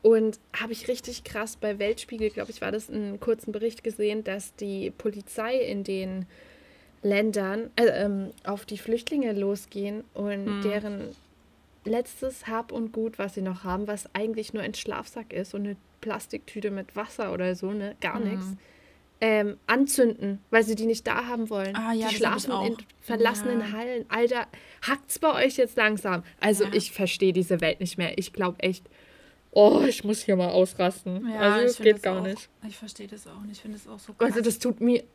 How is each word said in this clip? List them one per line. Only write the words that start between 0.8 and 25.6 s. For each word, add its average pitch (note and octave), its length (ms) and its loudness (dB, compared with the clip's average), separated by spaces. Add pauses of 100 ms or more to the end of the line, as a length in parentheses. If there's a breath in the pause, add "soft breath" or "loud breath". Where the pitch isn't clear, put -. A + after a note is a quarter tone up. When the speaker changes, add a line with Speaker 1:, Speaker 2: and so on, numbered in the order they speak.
Speaker 1:
richtig B3 360 -6
krass A3 320 -8
bei G#3 220 -4
Weltspiegel, G#3+ 520 -2
glaub G#3 180 -8
ich, - 140 -10
war G3 100 -4
das, A3 160 -6
einen G3+ 320 -6
kurzen A3+ 320 -2
Bericht A3 320 -4
gesehen, G#3+ 400 -2
dass G3 300 -8
die G3 420 -6
Polizei A3 640 -4
in G3+ 260 -2
den F#3+ 400 -4 (760 loud breath)
Ländern, G#3 760 0
äh, A3+ 280 4
ähm, G3 260 -2 (140)
auf G3+ 200 -6
die G#3 140 -10
Flüchtlinge A#3 560 -2
losgehen G3+ 680 -4 (120)
und G3+ 460 -4
Speaker 2:
Mhm. - 20 -6
Speaker 1:
deren G#3 380 -4 (840)
letztes B3 640 -4
Hab A3+ 240 -6
und A3+ 200 -4
Gut, A3+ 240 -4
was G3 180 -6
sie G3 80 -6
noch F#3 200 -6
haben, F#3+ 240 -4
was G#3 260 -8
eigentlich G#3+ 400 -4
nur G#3+ 120 -6
ein G#3+ 100 -6
Schlafsack - 580 -10
ist F#3 220 -8
und G3+ 120 -6
eine G3+ 100 -8 (240)
Plastiktüte G#3 720 -8
mit G3 240 -10
Wasser G#3 360 -6
oder F3+ 220 -2
so, F#3+ 160 -6
ne, G#3 300 -6
gar G3 180 -4
Speaker 2:
Mhm. G#3+ 100 -2
Speaker 1:
nix, F#3+ 160 -4 (760 soft breath)
ähm, G#3+ 360 2 (120)
anzünden, A3+ 720 4 (100)
weil A3+ 140 6
sie A3 100 0
die A3 120 -2
nicht A3+ 200 0
da A#3+ 200 0
haben A#3 220 -4
wollen. G3 280 -4
Speaker 2:
Ah, A3+ 160 -2
ja, A3 160 0
Speaker 1:
Die G#3+ 100 -2
Speaker 2:
das A3 100 4
hab A3+ 100 0
ich - 60 -4
Speaker 1:
schlafen B3+ 80 -2
Speaker 2:
auch. G3 140 0
Speaker 1:
in A3+ 100 -2 (240)
verlassenen A#3 600 2
Speaker 2:
Ja. G#3+ 120 -6
Speaker 1:
Hallen. A#3+ 360 -6
Alter, A#3+ 400 0 (340 loud breath)
hackt's - 380 -4
bei D#4 120 4 (120)
euch C4+ 140 2
jetzt B3 180 2